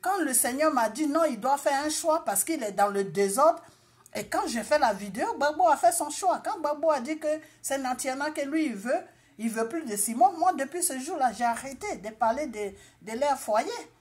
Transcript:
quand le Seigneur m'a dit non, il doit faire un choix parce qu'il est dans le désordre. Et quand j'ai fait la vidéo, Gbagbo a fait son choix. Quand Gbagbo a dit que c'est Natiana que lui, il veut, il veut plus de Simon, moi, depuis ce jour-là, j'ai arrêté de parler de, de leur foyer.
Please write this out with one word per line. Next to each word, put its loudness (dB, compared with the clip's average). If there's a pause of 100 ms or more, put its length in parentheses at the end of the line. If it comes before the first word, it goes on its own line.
quand 0
le -2
Seigneur 2
m'a 2
dit -2
non, 0
il 0
doit 0
faire 0
un -2
choix 0
parce 0
qu'il -2
est -4
dans 4
le 0
désordre. 2 (540)
Et -6
quand 0
j'ai -4
fait 4
la 4
vidéo, -4
Gbagbo 2
a 6
fait 6
son -2
choix. 0
Quand -4
Gbagbo 0
a 4
dit -4
que -4 (340)
c'est -2
Natiana -4
que -6
lui, 0
il -2
veut, -2 (380)
il -2
veut -2
plus -4
de -4
Simon, 2
moi, 4
depuis -4
ce -2
jour-là, -2
j'ai -4
arrêté -4
de -10
parler 0
de, -6 (300)
de -10
leur 2
foyer. 0 (300)